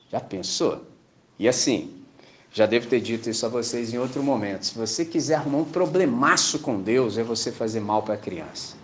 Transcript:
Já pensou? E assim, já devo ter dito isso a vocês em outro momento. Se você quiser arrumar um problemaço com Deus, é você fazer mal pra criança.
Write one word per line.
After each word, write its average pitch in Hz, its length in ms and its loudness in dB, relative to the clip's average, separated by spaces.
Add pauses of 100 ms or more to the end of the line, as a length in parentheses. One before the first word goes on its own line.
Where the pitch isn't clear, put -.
(120)
Já 113 80 -2
pensou? 92 640 -2 (580)
E 101 80 4
assim, 123 440 2 (600)
já 107 140 4
devo 117 220 2
ter 127 120 4
dito 113 300 -4
isso 110 160 -2
a 113 40 0
vocês 117 440 -4
em 120 40 -2
outro 127 240 -2
momento. 107 440 0
Se - 120 -6
você 113 280 -2
quiser 156 300 0
arrumar 143 240 0
um 165 40 2
problemaço 156 960 2
com 117 220 -2
Deus, 113 360 2
é 117 60 0
você 113 260 -2
fazer 113 300 -2
mal 107 240 2
pra 107 140 -2
criança. - 680 -10